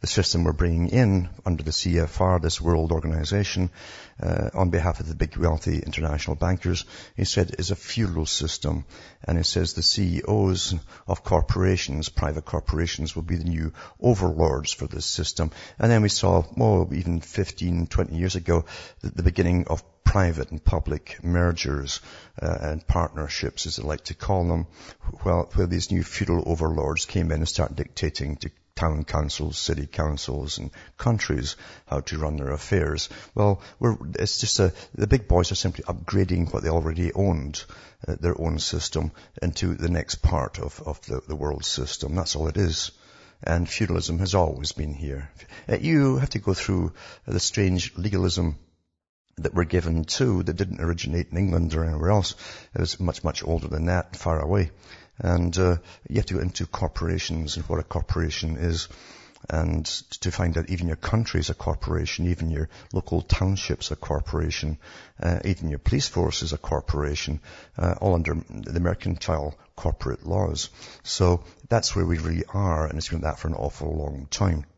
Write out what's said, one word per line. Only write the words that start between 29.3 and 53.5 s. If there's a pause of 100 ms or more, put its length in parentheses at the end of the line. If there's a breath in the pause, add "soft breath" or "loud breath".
city
councils,
and (260 loud breath)
countries (300 loud breath)
how
to
run
their
affairs. (240 loud breath)
Well, (180 loud breath)
we're, (200)
it's
just
a, (220 loud breath)
the
big
boys
are
simply
upgrading
what
they
already
owned, (420 loud breath)
uh,
their
own
system, (300 loud breath)
into
the
next
part
of,
of
the,
the
world
system.
That's
all
it
is. (520 loud breath)
And
feudalism
has
always
been
here. (380 loud breath)
Uh,
you
have
to
go
through (320 loud breath)
the
strange
legalism (800)
that
we're
given
too,
that
didn't
originate
in
England
or
anywhere
else. (380 loud breath)
It
was
much,
much
older